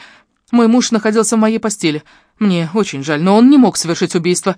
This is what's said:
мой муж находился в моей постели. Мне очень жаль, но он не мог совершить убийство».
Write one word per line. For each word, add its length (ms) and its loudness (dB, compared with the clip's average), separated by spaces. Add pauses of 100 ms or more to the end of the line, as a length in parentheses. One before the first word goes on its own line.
(500)
мой 160 2
муж 240 2
находился 460 -2
в 20 2
моей 200 0
постели. 440 -4 (380)
Мне 340 0
очень 300 -4
жаль, 180 -4
но 140 2
он 120 6
не 80 6
мог 200 4
совершить 400 -4
убийство». 420 -2